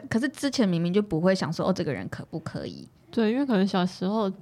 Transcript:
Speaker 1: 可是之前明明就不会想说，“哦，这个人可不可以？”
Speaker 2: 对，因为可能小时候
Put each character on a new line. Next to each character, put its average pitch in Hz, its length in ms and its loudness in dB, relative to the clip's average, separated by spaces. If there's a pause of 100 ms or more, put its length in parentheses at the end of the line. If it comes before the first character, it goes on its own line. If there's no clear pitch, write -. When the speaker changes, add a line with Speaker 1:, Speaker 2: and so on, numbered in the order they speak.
Speaker 1:
可 226 120 0
是 277 100 0
之 277 220 -4
前 220 180 2
明 170 100 2
明 175 140 0
就 208 80 4
不 202 180 0
会 185 140 6
想 190 180 -2
说 165 180 -2
，“哦， 185 40 4
这 180 100 -2
个 151 80 -2
人 95 180 -4
可 - 200 -10
不 165 100 -6
可 - 280 -8
以？” 71 200 -14 (220)
Speaker 2:
对， 220 220 2
因 254 80 0
为 285 40 2
可 254 140 4
能 196 100 4
小 190 160 2
时 180 220 -4
候 208 260 0 (100)